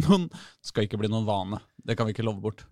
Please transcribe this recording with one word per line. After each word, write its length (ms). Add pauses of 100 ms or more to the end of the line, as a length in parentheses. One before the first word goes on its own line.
noen, 240 (320)
skal 240
ikke 160
bli 80
noen 160
vane. 320 (260)
Det 140
kan 80
vi 80
ikke 80
love 180
bort. 320